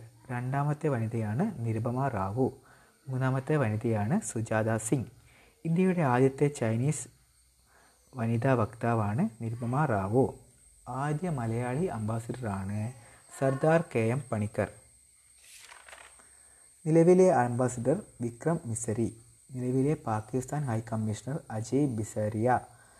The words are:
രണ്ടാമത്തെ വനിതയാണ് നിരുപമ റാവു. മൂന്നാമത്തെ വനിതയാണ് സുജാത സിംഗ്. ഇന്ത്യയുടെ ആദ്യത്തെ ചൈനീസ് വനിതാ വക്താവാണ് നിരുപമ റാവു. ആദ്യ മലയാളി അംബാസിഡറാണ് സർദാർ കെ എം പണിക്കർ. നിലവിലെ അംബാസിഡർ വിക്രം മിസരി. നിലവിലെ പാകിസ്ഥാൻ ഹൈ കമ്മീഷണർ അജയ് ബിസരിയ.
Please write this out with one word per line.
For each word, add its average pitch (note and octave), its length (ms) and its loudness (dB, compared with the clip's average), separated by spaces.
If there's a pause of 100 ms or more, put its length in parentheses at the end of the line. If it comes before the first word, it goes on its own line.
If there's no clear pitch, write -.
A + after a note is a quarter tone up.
(320)
രണ്ടാമത്തെ C#3 560 -2
വനിതയാണ് A#2 760 -2
നിരുപമ A#2 420 -2
റാവു. G#2+ 400 0 (600)
മൂന്നാമത്തെ C3 500 0
വനിതയാണ് A2+ 640 0
സുജാത A2 560 0
സിംഗ്. - 340 -2 (540)
ഇന്ത്യയുടെ F3 360 2
ആദ്യത്തെ C3+ 460 4
ചൈനീസ് A#2 600 0 (1040)
വനിതാ A#2 400 0
വക്താവാണ് A#2 760 0 (120)
നിരുപമ A#2+ 440 -2
റാവു. G#2+ 400 2 (600)
ആദ്യ D3+ 420 -4
മലയാളി B2 560 -2
അംബാസിഡറാണ് G#2+ 960 -4 (520)
സർദാർ D3+ 500 2
കെ - 180 -4
എം A2+ 220 0
പണിക്കർ. G#2 460 -4 (2250)
നിലവിലെ E3+ 480 8
അംബാസിഡർ B2 680 2 (180)
വിക്രം A#2+ 440 -2
മിസരി. A2+ 420 -2 (440)
നിലവിലെ C3 420 0
പാകിസ്ഥാൻ C3 680 -4
ഹൈ A2+ 160 -2
കമ്മീഷണർ A2+ 600 -4 (120)
അജയ് C3 360 0
ബിസരിയ. A2 600 -2 (520)